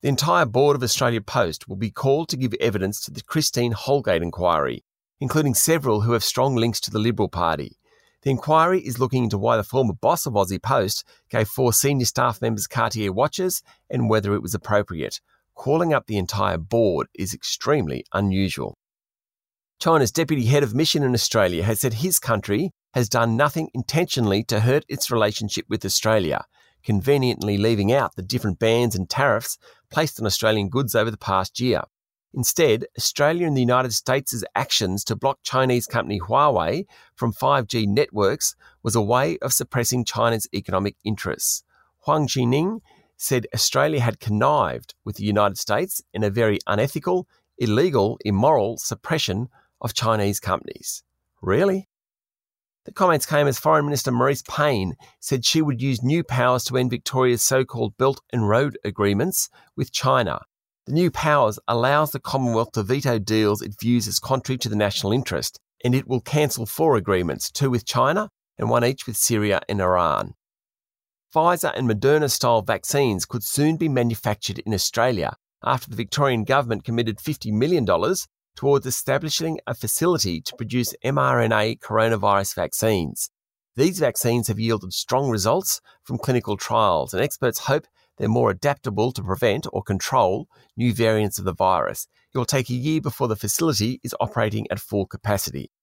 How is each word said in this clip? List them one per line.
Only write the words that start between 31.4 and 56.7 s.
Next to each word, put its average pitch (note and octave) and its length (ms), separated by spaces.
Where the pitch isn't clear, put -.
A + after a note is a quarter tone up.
year. A#2+ 220
Instead, B2+ 520
Australia E3 500
and D3 100
the B2+ 40
United B2 320
States' B2+ 500
actions G2 480
to A2+ 100
block C3+ 300
Chinese B2+ 420
company G#2+ 320
Huawei A2+ 680
from A#2+ 180
five C3+ 360
G A2+ 180
networks G#2 720
was A2+ 140
a A2 60
way B2+ 400
of C3 100
suppressing B2 520
China's A2+ 480
economic G2 520
interests. - 580
Huang D3+ 260
Xining C#3+ 540
said C#3 380
Australia C#3+ 460
had A#2 180
connived G#2+ 760
with G#2+ 120
the G2+ 80
United G2+ 340
States C3+ 440
in G#2+ 120
a G#2 60
very G#2+ 360
unethical, C#3+ 600
illegal, A#2 640
immoral A2 540
suppression A#2 720
of A#2+ 140
Chinese G#2+ 460
companies. - 640
Really? F#3+ 440
The - 100
comments E3+ 320
came D3 200
as C3 120
Foreign D3+ 260
Minister D3 260
Marise B2+ 320
Payne A#2 540
said B2+ 240
she - 160
would C#3 220
use C3 200
new D#3 220
powers B2 400
to B2 140